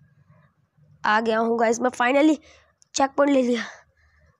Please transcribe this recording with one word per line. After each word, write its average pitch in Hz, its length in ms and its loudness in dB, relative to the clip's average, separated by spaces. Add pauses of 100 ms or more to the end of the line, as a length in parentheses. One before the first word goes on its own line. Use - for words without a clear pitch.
(1040)
आ 214 160 2
गया 226 200 -2
हूँ 233 200 -2
गाइस 233 200 0
मैं, 247 120 0
finally 277 460 2 (580)
चेक 269 220 0
पॉइंट 285 140 2
ले 262 100 2
लिया। 240 200 -2 (800)